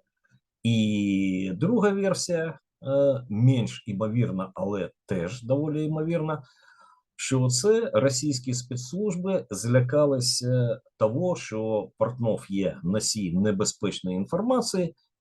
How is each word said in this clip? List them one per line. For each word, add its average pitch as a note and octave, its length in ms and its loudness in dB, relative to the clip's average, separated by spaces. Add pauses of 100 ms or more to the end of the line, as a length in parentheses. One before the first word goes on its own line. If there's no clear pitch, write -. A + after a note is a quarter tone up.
(640)
І G2+ 920 2
друга G3 340 2
версія, F3 680 -2 (240)
е, C3+ 460 2
менш B2 580 2
імовірна, G2 680 -2
але F#2+ 360 -4 (140)
теж F#2+ 380 -4
доволі D3 400 -2
ймовірна, D#3 600 -4 (720)
що C3 320 0
це G#3+ 460 2
російські C3 600 0
спецслужби F3+ 960 -4
злякалися B2 1300 2 (160)
того, D#3 380 2
що A2 640 -4
Портнов A#2 520 -2
є G2 340 -2
носій F#2+ 540 -2
небезпечної G2 800 -2
інформації F#3 760 -2 (260)